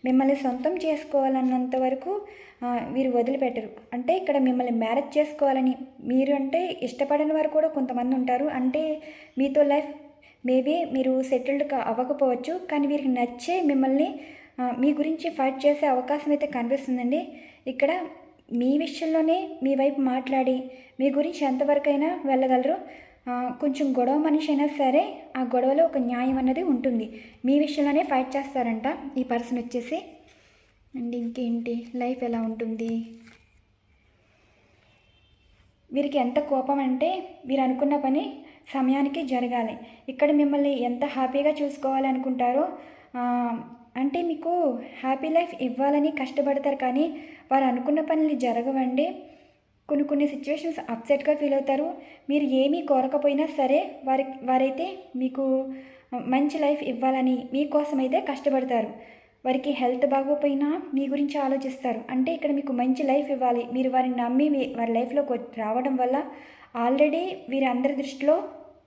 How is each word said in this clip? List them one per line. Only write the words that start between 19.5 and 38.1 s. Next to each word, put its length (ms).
మీ 120
వైపు 260
మాట్లాడి 680
మీ 100
గురించి 360
ఎంతవరకైనా 800
వెళ్ళగలరు. 520
ఆ, 320
కొంచెం 320
గొడవ 240
మనిషి 340
అయినా 160
సరే 560
ఆ 40
గొడవలో 440
ఒక 120
న్యాయం 400
అన్నది 260
ఉంటుంది. 580
మీ 140
విషయంలోనే 440
ఫైట్ 340
చేస్తారంట 580
ఈ 60
పర్సన్ 360
వచ్చేసి. 460
And 180
ఇంకేంటి, 800
లైఫ్ 280
ఎలా 180
ఉంటుంది? 800
వీరికి 240
ఎంత 220
కోపం 400
అంటే 500
వీరు 160
అనుకున్న 360
పని 360